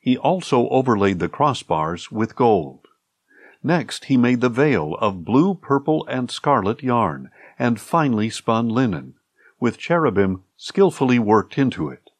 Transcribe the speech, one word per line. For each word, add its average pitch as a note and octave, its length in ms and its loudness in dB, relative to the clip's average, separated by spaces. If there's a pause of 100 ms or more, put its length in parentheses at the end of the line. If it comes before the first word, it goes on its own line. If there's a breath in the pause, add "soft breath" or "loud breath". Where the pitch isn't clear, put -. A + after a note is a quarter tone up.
He B2+ 180 0
also C#3+ 500 0
overlaid G#2 520 2
the F2 80 -2
crossbars F2 840 -2
with A2 240 -4
gold. G2 460 0 (800 soft breath)
Next D3 440 -4
he C3+ 100 2
made B2 240 2
the B2 80 2
veil A2+ 480 0
of F#2+ 280 -4
blue, C#3+ 300 2
purple, D#3 520 -2
and B2 220 -6
scarlet A#2 540 -2
yarn, G#2 480 -2 (260 loud breath)
and A#2+ 240 0
finely B2 480 0
spun A2+ 400 -2
linen, G#2+ 460 -2 (460 soft breath)
with - 180 -2
cherubim G2+ 640 0 (140)
skillfully C#3+ 640 2
worked G#2 360 2
into A#2 320 -2
it. - 320 -16